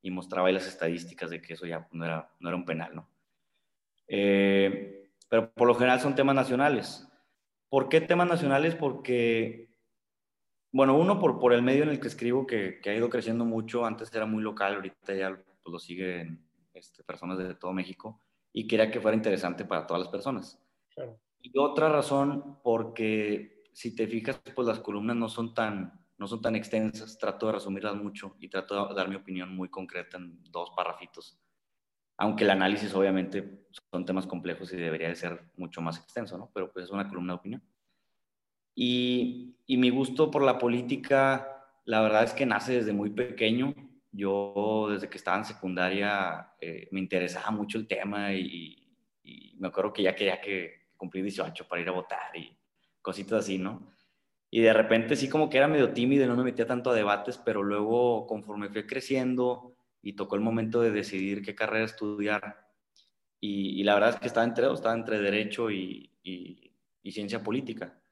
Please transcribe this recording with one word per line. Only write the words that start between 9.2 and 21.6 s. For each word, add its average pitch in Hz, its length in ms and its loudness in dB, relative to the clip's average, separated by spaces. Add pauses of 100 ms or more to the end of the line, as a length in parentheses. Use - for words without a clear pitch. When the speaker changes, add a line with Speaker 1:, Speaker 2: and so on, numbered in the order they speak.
Speaker 1:
bueno, 135 240 6
uno, 185 200 6
por, 143 220 2
por 123 140 8
el 120 80 6
medio 131 220 4
en 151 60 2
el 139 120 -2
que 117 80 -4
escribo, 123 360 0
que, 101 360 -4
que 101 80 -4
ha 104 60 0
ido 117 140 2
creciendo 117 360 0
mucho. 113 400 -2
Antes 110 280 -6
era 110 120 -2
muy 107 180 -2
local, 104 320 -2
ahorita 95 400 -8
ya, 95 140 -2
pues, - 420 -14
lo 85 80 -10
siguen, 87 680 -8 (280)
este, - 300 -20
personas 90 340 -8
de 92 180 -6
todo 92 180 -8
México, 92 480 -8 (300)
y - 160 -6
quería 110 240 4
que 117 80 -2
fuera 107 160 2
interesante 95 500 0
para 85 200 -2
todas 87 160 -2
las 92 100 -6
personas. 110 480 -8 (360)
Speaker 2:
Claro. 120 240 -14 (220)
Speaker 1:
Y 123 160 -4
otra 147 320 4